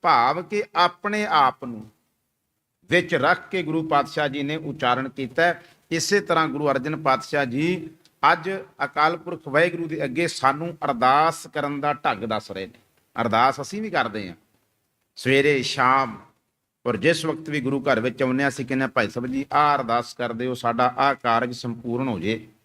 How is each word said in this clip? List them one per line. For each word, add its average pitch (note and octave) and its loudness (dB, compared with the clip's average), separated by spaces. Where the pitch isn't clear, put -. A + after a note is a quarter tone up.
ਭਾਵ D3 4
ਕਿ G#3 -4
ਆਪਣੇ G3+ 0
ਆਪ C#3 2
ਨੂੰ A2 -14
ਵਿੱਚ F3 2
ਰੱਖ D3+ 2
ਕੇ F#3 -4
ਗੁਰੂ D#3+ -4
ਪਾਤਸ਼ਾਹ D3 0
ਜੀ C#3 -4
ਨੇ D3 -4
ਉਚਾਰਨ C3 -2
ਕੀਤਾ C3+ -2
ਹੈ। E3+ 0
ਇਸੇ E3 0
ਤਰ੍ਹਾਂ E3 2
ਗੁਰੂ D3 -2
ਅਰਜਨ C3+ -2
ਪਾਤਸ਼ਾਹ C#3+ 0
ਜੀ D#3 -4
ਅੱਜ E3+ -2
ਅਕਾਲ D3+ 0
ਪੁਰਖ E3 -12
ਵਾਹਿਗੁਰੂ E3 0
ਦੇ D3+ -6
ਅੱਗੇ C#3+ -2
ਸਾਨੂੰ C#3+ 0
ਅਰਦਾਸ C#3+ 2
ਕਰਨ C#3+ -4
ਦਾ D3 -2
ਢੰਗ A#2 -4
ਦੱਸ A2 -6
ਰਹੇ F#2+ -8
ਨੇ। - -20
ਅਰਦਾਸ A#2 2
ਅਸੀਂ G3 -8
ਵੀ A3 -8
ਕਰਦੇ A2 -4
ਹਾਂ E2 -16
ਸਵੇਰੇ, C#3 2
ਸ਼ਾਮ, B2+ 2
ਔਰ A#2+ 0
ਜਿਸ D#3 0
ਵਕਤ D#3+ -6
ਵੀ D3 -2
ਗੁਰੂ C3 -2
ਘਰ C3 2
ਵਿੱਚ B2 -2
ਆਉਂਦੇ C3 0
ਹਾਂ, C#3 2
ਅਸੀਂ C3 -8
ਕਹਿੰਦੇ C3 -2
ਹਾਂ, C3 -2
"ਭਾਈ A2 0
ਸਾਹਿਬ B2 -6
ਜੀ, C3+ -4
ਆਹ D3 4
ਅਰਦਾਸ A#2+ -2
ਕਰ A#2+ -4
ਦਿਓ, B2 -4
ਸਾਡਾ B2 2
ਆਹ C#3 4
ਕਾਰਜ A#2+ 0
ਸੰਪੂਰਨ A#2+ -6
ਹੋ G#2+ -4
ਜੇ।" G#2+ -4